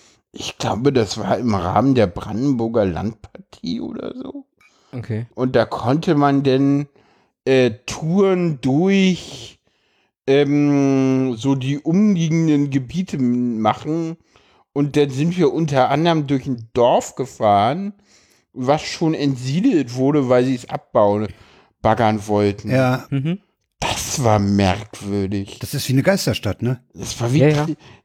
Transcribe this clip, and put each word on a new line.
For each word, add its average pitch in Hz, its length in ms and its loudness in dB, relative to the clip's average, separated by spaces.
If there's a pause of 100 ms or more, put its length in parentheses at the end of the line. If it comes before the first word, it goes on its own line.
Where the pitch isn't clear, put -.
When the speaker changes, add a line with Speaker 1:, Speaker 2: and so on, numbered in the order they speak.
(340)
Speaker 1:
ich - 240 -12
glaube, 117 340 0
das 113 260 -2
war 101 200 -2
im 113 160 0
Rahmen 101 400 2
der 110 120 4
Brandenburger 113 800 -2
Landpartie - 920 -8
oder - 360 -10
so. 262 300 -14 (460)
Speaker 2:
Okay. 117 420 -8
Speaker 1:
Und 131 220 -2
da 113 100 2
konnte 151 480 -2
man 143 280 2
denn, 139 440 2 (580)
äh, 131 280 4 (120)
Touren 175 800 0
durch, 185 960 0 (680)
ähm, 139 1080 2
so 135 180 0
die 135 240 -2
umliegenden 165 920 2
Gebiete 139 460 -4
m-, 123 440 0
machen. 160 560 -2 (560)
Und 143 240 -2
dann 147 140 4
sind 156 260 -2
wir 165 160 2
unter 135 380 2
anderem 156 360 2
durch 135 200 -2
ein 117 260 -8
Dorf - 420 2
gefahren, 123 800 0 (640)
was 135 280 0
schon - 320 -2
entsiedelt 135 800 0
wurde, 135 340 2
weil 123 160 4
sie 135 100 0
es - 140 -8
abbauen, 104 600 0 (540)
baggern 110 440 2
wollten. 104 440 0
Speaker 3:
Ja. 131 400 0
Speaker 2:
Mhm. 147 300 -4 (400)
Speaker 1:
Das - 440 -6
war 107 140 4
merkwürdig. 101 1200 -2
Speaker 3:
Das - 160 -10
ist 139 140 -6
wie 131 60 -2
eine 135 80 2
Geisterstadt, 147 600 -2
ne? 120 180 -4 (140)
Speaker 1:
Das 92 260 -10
war 120 120 -2
wie 151 80 4
Speaker 2:
Ja, 147 80 6
ja. 147 160 2
Speaker 1:
Krie-, 160 120 -4 (280)